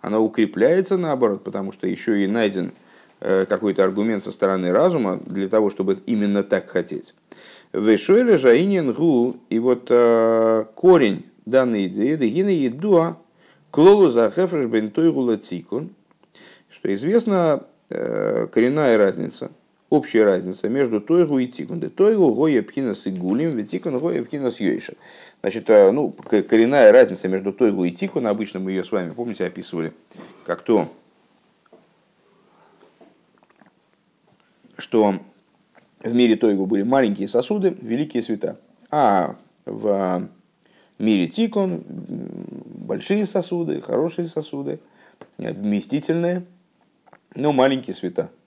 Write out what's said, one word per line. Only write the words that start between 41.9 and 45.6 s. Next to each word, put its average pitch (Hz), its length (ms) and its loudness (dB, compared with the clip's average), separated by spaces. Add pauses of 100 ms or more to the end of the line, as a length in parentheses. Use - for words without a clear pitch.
большие 202 400 -4
сосуды, 170 540 -4
хорошие 165 460 -4
сосуды, 151 540 -8 (580)
э, - 140 -8
вместительные, 160 920 -4 (880)